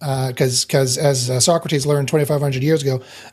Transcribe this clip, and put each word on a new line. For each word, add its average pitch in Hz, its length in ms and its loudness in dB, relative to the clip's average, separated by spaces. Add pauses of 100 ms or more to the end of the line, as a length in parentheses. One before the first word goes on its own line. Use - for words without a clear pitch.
uh, 131 340 -2
'cause, 127 300 0
'cause 131 340 0
as, 127 320 0
uh, 127 80 0
Socrates 160 480 0
learned 143 200 2
twenty-five 147 340 0
hundred 135 200 -2
years 151 220 2
ago, 131 180 -2 (320)